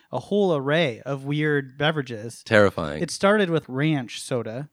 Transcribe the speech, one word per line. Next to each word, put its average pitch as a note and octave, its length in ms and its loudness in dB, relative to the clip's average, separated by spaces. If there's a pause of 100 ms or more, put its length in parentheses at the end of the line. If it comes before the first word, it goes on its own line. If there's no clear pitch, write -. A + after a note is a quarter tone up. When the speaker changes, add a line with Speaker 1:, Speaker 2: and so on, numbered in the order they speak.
(120)
Speaker 1:
a B2+ 80 -4
whole G3 360 0
array C#3 500 0
of C#3 200 -6
weird C#3+ 520 0
beverages. B2+ 680 -2
Speaker 2:
Terrifying. F#2+ 600 4
Speaker 1:
It D#3+ 80 -4
started G3 400 2
with D3+ 180 -2
ranch C3+ 500 -2
soda, A#2+ 540 -8